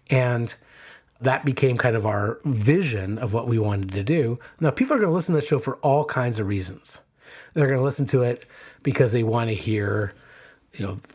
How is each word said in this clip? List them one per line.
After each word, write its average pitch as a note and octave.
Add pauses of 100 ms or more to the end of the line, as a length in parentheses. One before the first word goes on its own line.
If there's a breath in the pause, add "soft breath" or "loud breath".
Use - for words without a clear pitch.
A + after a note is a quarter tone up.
(120)
And B2 (680 loud breath)
that B2+
became C3
kind A#2
of G#2+
our G#2
vision A2+
of A#2
what A#2
we A#2
wanted G2+
to G2
do. B2 (220 loud breath)
Now, D#3
people C4+
are -
gonna F#3
listen F3+
to D3+
the C#3+
show D3
for C3
all D3
kinds B2
of G#2
reasons. F#2+ (560 loud breath)
They're C#3+
gonna C3
listen C#3
to B2+
it A#2+ (360 loud breath)
because B2+
they A#2+
wanna A2+
hear, G#2 (640 loud breath)
you -
know, G2 (160)